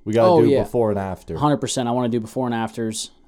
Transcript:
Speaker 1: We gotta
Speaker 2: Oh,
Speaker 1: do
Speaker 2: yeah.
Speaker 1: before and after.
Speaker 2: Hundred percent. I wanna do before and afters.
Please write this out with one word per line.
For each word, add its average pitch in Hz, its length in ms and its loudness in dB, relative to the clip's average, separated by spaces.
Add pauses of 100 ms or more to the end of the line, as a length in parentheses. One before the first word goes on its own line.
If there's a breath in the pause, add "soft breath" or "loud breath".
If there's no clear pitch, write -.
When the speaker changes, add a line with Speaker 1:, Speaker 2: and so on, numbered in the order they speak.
Speaker 1:
We 107 100 -4
gotta 185 140 6
Speaker 2:
Oh, 165 140 6
Speaker 1:
do 143 60 4
Speaker 2:
yeah. 127 160 2
Speaker 1:
before 113 260 0
and 101 80 -2
after. 92 380 -8
Speaker 2:
Hundred 147 220 2
percent. 120 300 -4
I 117 40 -2
wanna 123 160 -2
do 117 100 -2
before 123 280 -6
and 120 80 -4
afters. 113 580 -6 (160)